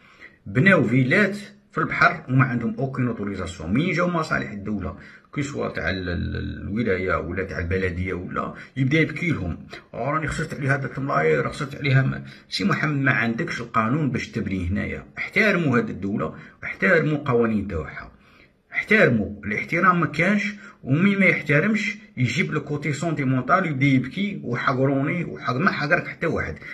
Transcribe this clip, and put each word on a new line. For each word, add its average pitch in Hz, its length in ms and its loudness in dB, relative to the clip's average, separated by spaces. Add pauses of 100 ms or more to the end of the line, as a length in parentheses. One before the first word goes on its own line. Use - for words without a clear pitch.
(460)
بناو 143 380 6
فيلات 135 520 2 (360)
في - 80 -6
البحر 170 480 0
وما 131 160 6
عندهم 113 340 -2
اوكين 131 280 -2
اوتوريزاسيون. 98 680 -4
مين 170 180 2
جاو 175 160 2
مصالح 156 420 -2
الدوله، 98 480 -6 (360)
كي 143 80 -2
سوا 113 260 -4
تاع - 220 -4
ال-، 92 180 -4
ال-، 87 280 -2
الولايه 87 840 -2
ولا 87 260 -4
تاع - 140 -8
البلديه 90 560 -2
ولا، - 400 -6 (220)
يبدا 135 240 2
يبكي 170 300 0
لهم: 95 360 -4 (280)
"آه، 120 160 -4
راني 156 160 -2
خسرت 147 280 -4
عليها 139 220 0
هذا 143 220 -4
الملاير، 147 500 2
خسرت 139 260 -8
عليها 135 280 4
ما-". 135 200 -2 (260)
سي - 160 -2
محمد، 151 320 2
ما 135 160 4
عندكش 117 480 -2
القانون 117 500 0
باش - 180 -2
تبني 95 400 -2
هنايا. 87 380 -4 (120)
احترموا 175 600 2
هذه 107 120 0
الدوله 95 440 -4 (280)
واحترموا 156 560 2
القوانين 113 500 2
تاعها، 80 440 -8 (600)
احترموا. 117 720 2
الاحترام 170 560 2
ما 156 60 2
كانش، 185 480 0 (280)
ومين 185 380 4
ما 190 60 6
يحترمش 175 720 2 (200)
يجيب 147 380 0
لك 147 80 -2
كوتي 147 300 -4
سونتيمونتال، 143 760 0
يبدا 139 200 2
يبكي: 151 580 2
"وحقروني 139 800 0
وحق-". - 320 -6
ما - 140 2
حقرك 151 360 0
حتى - 200 -6
واحد، 85 280 -2 (200)